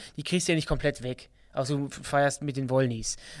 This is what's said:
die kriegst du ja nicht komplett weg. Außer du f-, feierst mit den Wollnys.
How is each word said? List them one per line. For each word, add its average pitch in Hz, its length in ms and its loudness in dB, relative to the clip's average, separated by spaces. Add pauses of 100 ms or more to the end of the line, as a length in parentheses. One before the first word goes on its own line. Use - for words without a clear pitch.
(160)
die 151 80 -8
kriegst - 240 0
du 180 40 6
ja 160 40 4
nicht 156 100 0
komplett 143 360 0
weg. 127 260 -8 (240)
Außer 135 240 0
du 139 100 -2
f-, - 160 -10
feierst 143 400 2
mit 139 140 -2
den 131 140 -2
Wollnys. 123 460 2 (240)